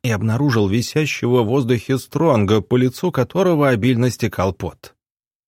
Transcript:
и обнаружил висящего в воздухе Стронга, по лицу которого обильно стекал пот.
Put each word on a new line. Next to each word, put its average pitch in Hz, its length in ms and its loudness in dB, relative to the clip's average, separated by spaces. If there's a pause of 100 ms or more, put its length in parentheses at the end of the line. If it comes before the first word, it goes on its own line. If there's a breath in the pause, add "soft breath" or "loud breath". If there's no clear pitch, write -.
и 123 80 -4
обнаружил 113 580 0
висящего 123 760 0
в 107 40 0
воздухе 123 520 0
Стронга, 110 600 2
по 123 160 -2
лицу 127 360 0
которого 151 560 0
обильно 123 420 2
стекал 95 420 -2
пот. - 420 -12 (540)